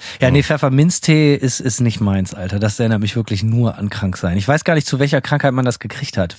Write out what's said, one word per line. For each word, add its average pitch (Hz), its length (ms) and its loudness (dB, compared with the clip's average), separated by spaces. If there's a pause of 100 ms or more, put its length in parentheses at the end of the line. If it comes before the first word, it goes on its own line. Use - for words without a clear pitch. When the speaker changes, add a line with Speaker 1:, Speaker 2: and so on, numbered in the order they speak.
(200)
Speaker 1:
Hm. 127 140 4
Speaker 2:
nee, 143 80 4
Pfefferminztee 151 920 2
ist, 135 260 -2
ist 127 200 -2
nicht 117 220 0
meins, 98 320 0
Alter. 101 240 -6
Das 110 220 0
erinnert 113 200 2
mich 107 160 -4
wirklich 107 260 -2
nur 113 360 0
an 101 100 -4
Kranksein. 92 480 -2
Ich 98 100 0
weiß 147 180 2
gar 170 100 2
nicht, 151 120 0
zu 135 120 -2
welcher 143 240 0
Krankheit 139 320 0
man 127 100 0
das 120 140 -2
gekriegt - 400 -8
hat. 87 200 -4